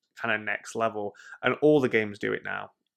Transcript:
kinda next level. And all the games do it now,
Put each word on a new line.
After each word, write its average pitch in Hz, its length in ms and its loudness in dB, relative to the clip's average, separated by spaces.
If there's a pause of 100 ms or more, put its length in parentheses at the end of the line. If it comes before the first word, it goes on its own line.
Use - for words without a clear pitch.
(200)
kinda 110 180 0
next 107 380 -8
level. 107 380 -2 (280)
And 123 200 2
all 151 180 6
the 127 100 2
games 104 280 0
do 107 140 -2
it 107 120 -4
now, 101 280 -10 (240)